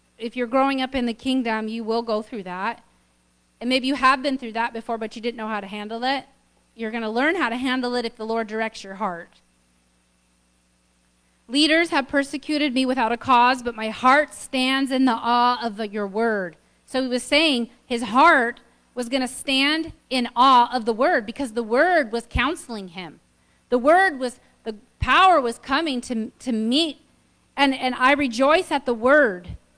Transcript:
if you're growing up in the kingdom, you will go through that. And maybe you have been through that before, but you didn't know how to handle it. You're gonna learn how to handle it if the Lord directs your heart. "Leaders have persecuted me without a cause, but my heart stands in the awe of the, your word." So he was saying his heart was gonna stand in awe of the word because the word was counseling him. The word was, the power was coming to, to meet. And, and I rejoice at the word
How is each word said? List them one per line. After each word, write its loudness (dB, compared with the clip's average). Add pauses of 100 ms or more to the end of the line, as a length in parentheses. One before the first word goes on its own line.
(180)
if -10
you're -2
growing 2
up -4
in 0
the -2
kingdom, -2
you -6
will -2
go -2
through -10
that. -8 (760)
And -6
maybe 0
you 0
have 4
been 0
through -10
that -2
before, -6
but -8
you -14
didn't -6
know -8
how -4
to -10
handle -8
it. -2 (480)
You're -8
gonna -4
learn 0
how 0
to -4
handle -2
it -2
if -10
the -10
Lord -4
directs -6
your -14
heart. -8 (2000)
"Leaders 2
have -2
persecuted -2
me 2
without 0
a -2
cause, 4
but -8
my -6
heart 2
stands -2
in 0
the 4
awe 2
of -6
the, -8
your -6
word." -2 (300)
So -4
he -2
was -2
saying 2 (160)
his -4
heart 4 (320)
was -6
gonna 0
stand 0 (180)
in -2
awe 6
of -4
the 0
word 0
because -6
the -4
word 2
was -6
counseling -4
him. -14 (480)
The 2
word 4
was, -8 (240)
the -10 (240)
power 6
was -2
coming -2
to, -6
to -6
meet. 0 (580)
And, 2
and -4
I 4
rejoice 2
at -2
the 0
word 2 (200)